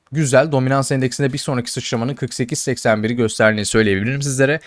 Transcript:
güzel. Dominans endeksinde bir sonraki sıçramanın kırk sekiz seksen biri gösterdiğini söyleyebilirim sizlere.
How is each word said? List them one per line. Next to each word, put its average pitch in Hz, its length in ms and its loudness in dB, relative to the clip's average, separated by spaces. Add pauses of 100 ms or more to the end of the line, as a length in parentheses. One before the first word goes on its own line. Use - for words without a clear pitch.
(120)
güzel. 143 400 2
Dominans 135 400 0
endeksinde 131 420 0
bir 143 40 -4
sonraki 123 340 -4
sıçramanın 123 440 -4
kırk - 180 -8
sekiz 135 260 -4
seksen 117 440 0
biri 113 120 -2
gösterdiğini 110 500 2
söyleyebilirim 110 560 0
sizlere. 139 460 0